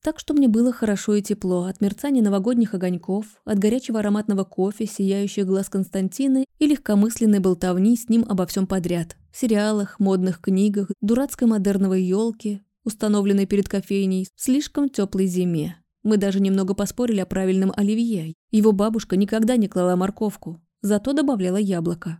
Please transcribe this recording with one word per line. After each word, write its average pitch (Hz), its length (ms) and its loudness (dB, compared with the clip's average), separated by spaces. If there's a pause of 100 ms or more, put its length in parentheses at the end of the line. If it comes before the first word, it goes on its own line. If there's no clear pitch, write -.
Так 311 140 -4
что - 160 -6
мне 285 140 4
было 233 260 2
хорошо 214 400 -2
и 208 80 2
тепло 185 440 -2
от 190 140 -8
мерцания 240 440 0
новогодних 208 500 2
огоньков, 185 520 -4 (200)
от 214 140 0
горячего 220 400 0
ароматного 208 440 -2
кофе, 196 440 -4
сияющих 196 580 -2
глаз 190 240 -2
Константина 196 720 -2 (140)
и 302 80 2
легкомысленной 214 720 2
болтовни 185 580 2
с - 140 -10
ним 226 180 2
обо 185 200 -2
всём 190 180 -2
подряд. 170 500 -4 (160)
Сериалах, 214 680 0
модных 185 420 2
книгах, 196 480 0 (120)
дурацкой 240 460 0
модерновой 196 540 2
ёлке, 208 600 -2 (200)
установленной 202 600 0
перед 202 240 0
кофейней, 190 680 -2
слишком 285 540 -2
тёплой 196 380 -2
зиме. 175 500 -2 (260)
Мы 214 140 2
даже 196 220 0
немного 196 340 2
поспорили 208 460 -2
о 185 80 -4
правильном 190 480 0
оливье. 208 580 -2 (160)
Его 214 220 4
бабушка 208 460 0
никогда 220 380 2
не 214 120 2
клала 180 280 0
морковку, 190 640 -4 (220)
зато 208 320 -2
добавляла 226 440 0
яблоко. 170 640 -4